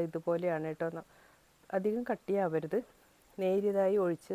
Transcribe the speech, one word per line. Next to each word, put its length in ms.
ഇതുപോലെയാണ് 600
കേട്ടോ. 180
ന-, 100
അധികം 340
കട്ടിയാവരുത്. 640
നേരിയതായി 640
ഒഴിച്ച് 320